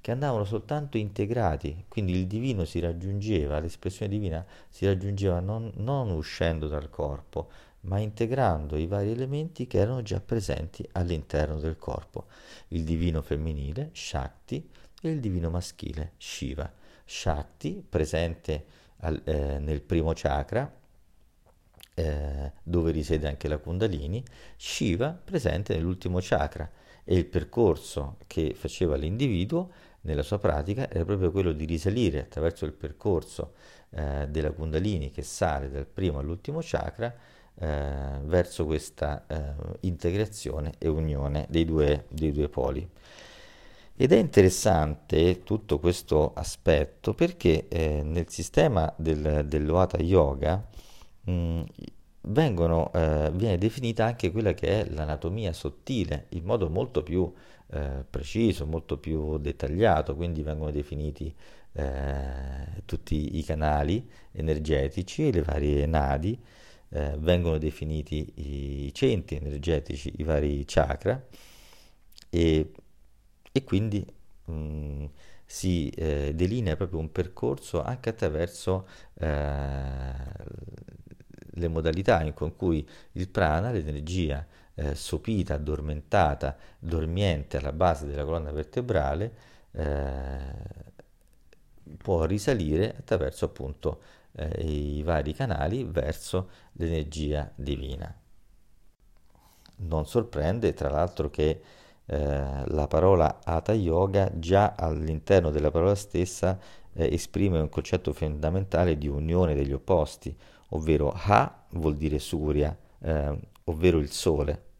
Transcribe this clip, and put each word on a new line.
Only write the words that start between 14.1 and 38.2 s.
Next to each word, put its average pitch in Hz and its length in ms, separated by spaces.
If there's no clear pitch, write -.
e 160 80
il 156 120
divino 90 280
maschile, 78 680
Shiva. - 520
Shakti, 147 840
presente 80 760
al, 80 260
eh, 71 360
nel 73 220
primo 82 320
chakra, 76 560
eh, 73 580
dove 82 280
risiede 78 360
anche 71 200
la 73 100
Kundalini, 90 680
Shiva, 110 540
presente 156 640
nell'ultimo 90 480
chakra, 78 480
e 92 100
il 87 100
percorso 78 920
che 78 260
faceva 78 420
l'individuo 113 760
nella 73 180
sua 101 160
pratica 92 500
era 82 160
proprio 92 260
quello 92 200
di 78 140
risalire 82 560
attraverso 80 440
il 71 80
percorso, 78 800
eh, 71 400
della 76 220
Kundalini 78 600
che - 100
sale 69 480
dal 69 160
primo 82 340
all'ultimo 90 420
chakra, - 520
eh, 71 680